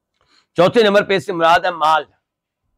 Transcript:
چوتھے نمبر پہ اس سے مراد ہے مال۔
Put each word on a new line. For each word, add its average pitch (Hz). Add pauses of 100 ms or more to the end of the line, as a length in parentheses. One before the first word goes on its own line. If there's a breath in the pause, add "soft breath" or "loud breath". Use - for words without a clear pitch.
(540)
چوتھے 190
نمبر 202
پہ 196
اس 180
سے 202
مراد 165
ہے 185
مال۔ 156 (720)